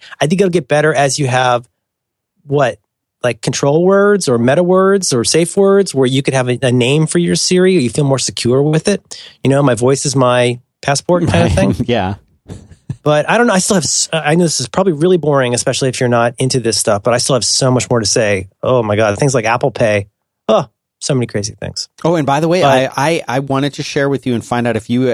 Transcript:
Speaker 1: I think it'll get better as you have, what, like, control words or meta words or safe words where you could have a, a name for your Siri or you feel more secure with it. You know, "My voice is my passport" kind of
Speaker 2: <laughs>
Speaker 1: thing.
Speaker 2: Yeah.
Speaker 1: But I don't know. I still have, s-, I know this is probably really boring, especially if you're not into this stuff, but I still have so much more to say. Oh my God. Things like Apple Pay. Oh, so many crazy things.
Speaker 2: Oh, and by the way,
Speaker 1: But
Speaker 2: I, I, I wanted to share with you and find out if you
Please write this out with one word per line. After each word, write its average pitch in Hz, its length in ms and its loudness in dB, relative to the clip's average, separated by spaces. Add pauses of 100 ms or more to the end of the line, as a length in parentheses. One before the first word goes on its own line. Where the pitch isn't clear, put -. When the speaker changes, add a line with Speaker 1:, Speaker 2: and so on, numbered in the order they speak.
(200)
Speaker 1:
I 143 80 0
think 175 140 0
it'll 190 100 2
get 170 160 -2
better 151 260 2
as 135 240 0
you 147 100 -2
have, 123 400 0 (800)
what, 139 340 -2 (440)
like, 123 180 -4
control 143 440 0
words 196 420 2
or 123 100 2
meta 127 240 2
words 185 520 2
or 117 100 0
safe 160 320 0
words 196 400 2
where 135 100 2
you 131 160 0
could 135 120 -2
have 127 160 0
a, 123 120 -2
a 127 100 0
name 131 360 2
for - 120 -2
your 175 160 0
Siri 185 420 2
or - 20 2
you 123 100 0
feel 151 140 -2
more 135 160 0
secure 117 420 -2
with 156 280 0
it. 196 120 -2 (420)
You 127 60 2
know, 139 140 2
"My 127 120 2
voice 127 300 0
is - 100 -4
my 123 440 2 (220)
passport" 170 460 -2
kind 170 200 2
of - 60 0
Speaker 2:
<laughs> - 240 2
Speaker 1:
thing. 120 100 -4
Speaker 2:
Yeah. 101 280 0 (840)
Speaker 1:
But 151 280 0
I 190 80 2
don't 240 100 4
know. 220 60 2
I 185 60 2
still 202 160 0
have, 170 100 0
s-, - 280 -4
I 151 220 0
know 175 80 2
this 160 180 -2
is 131 60 -6
probably 190 260 0
really 175 240 2
boring, 139 360 0
especially 127 360 -2
if 120 100 -6
you're 127 100 0
not 120 280 0
into 127 220 -2
this 113 180 -2
stuff, 104 260 0
but 120 100 0
I 120 40 0
still 131 180 0
have 113 100 -2
so - 260 0
much 123 180 0
more 123 100 0
to 110 60 -2
say. 101 420 0 (140)
Oh 127 220 0
my 104 120 0
God. 104 220 0
Things 139 160 0
like 123 120 0
Apple 120 260 0
Pay. 107 360 0 (400)
Oh, 202 220 2 (320)
so - 120 -4
many 123 140 -2
crazy 104 260 -6
things. - 360 -12 (160)
Speaker 2:
Oh, 170 100 2
and 156 100 -2
by 139 140 0
the 165 80 0
way, 180 140 2
Speaker 1:
But 135 360 2
Speaker 2:
I, 151 300 -2
I, 117 80 -4
I 135 40 0
wanted 139 340 -4
to 147 100 -10
share 143 240 -2
with 139 180 -4
you 123 100 0
and 107 100 -6
find 120 220 -2
out 113 100 -2
if - 120 -8
you 123 240 0